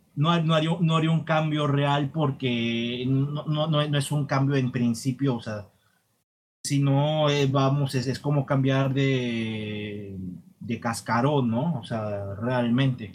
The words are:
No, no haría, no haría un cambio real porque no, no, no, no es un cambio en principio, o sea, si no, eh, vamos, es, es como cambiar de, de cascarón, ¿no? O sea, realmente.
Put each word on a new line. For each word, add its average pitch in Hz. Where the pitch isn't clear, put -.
No, 165
no 160
haría, 160
no 160
haría 160
un 156
cambio 151
real 143
porque 120
no, 143
no, 151
no, 147
no 147
es 139
un 147
cambio 139
en 127
principio, 123
o 110
sea, 104
si 143
no, 147
eh, 143
vamos, 139
es, 127
es 127
como 143
cambiar 135
de, 110
de 113
cascarón, 120
¿no? 131
O 107
sea, 104
realmente. 120